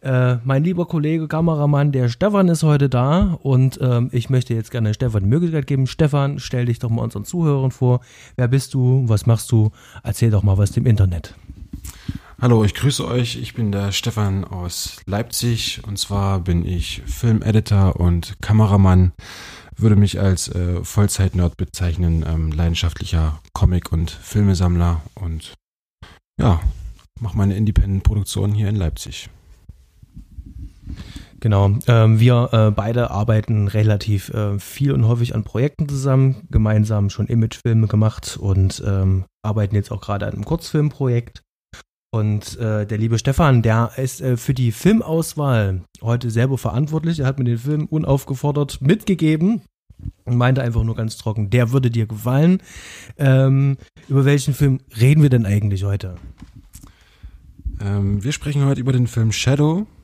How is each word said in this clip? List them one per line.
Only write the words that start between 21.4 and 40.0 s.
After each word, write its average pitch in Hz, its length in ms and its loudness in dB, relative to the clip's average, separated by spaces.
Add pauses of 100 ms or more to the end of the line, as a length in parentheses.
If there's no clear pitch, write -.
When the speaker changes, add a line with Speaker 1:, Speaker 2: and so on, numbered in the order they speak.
Speaker 2:
bezeichnen, 82 720 -2
ähm, 80 240 -2
leidenschaftlicher 82 880 -2 (140)
Comic- 90 380 0
und 82 180 -2
Filmesammler 87 880 0 (140)
und, 82 400 -10 (840)
ja, 98 220 2 (580)
mach 104 140 -8
meine 98 240 0
Independent-Produktion 101 960 0
hier 104 160 0
in 107 80 -2
Leipzig. - 540 -6 (2000)
Speaker 1:
Genau, 101 480 2
ähm, 110 340 4
wir, 123 320 4
äh, 110 180 4
beide 113 400 -2
arbeiten 107 580 0
relativ, 104 600 0
äh, 104 300 -4
viel 139 340 -4
und 127 160 2
häufig 117 260 0
an 110 100 -2
Projekten 143 440 -4
zusammen, 135 600 0
gemeinsam 107 580 2
schon 110 200 -4
Imagefilme 113 580 0
gemacht 107 500 0
und, 95 500 0
ähm, 95 380 0 (180)
arbeiten 104 340 -2
jetzt 101 160 -2
auch 101 100 -8